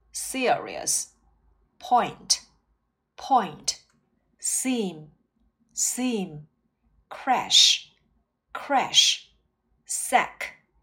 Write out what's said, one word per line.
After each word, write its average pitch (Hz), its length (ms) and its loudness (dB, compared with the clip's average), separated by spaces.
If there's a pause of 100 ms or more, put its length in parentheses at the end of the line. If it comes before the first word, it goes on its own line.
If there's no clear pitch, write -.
(100)
serious. - 1000 -2 (640)
Point, - 640 0 (760)
point. - 680 -4 (580)
Seam, 185 680 -4 (640)
seam. 190 760 -4 (640)
Crash, - 840 4 (600)
crash. - 760 2 (560)
Sack, - 680 -2 (280)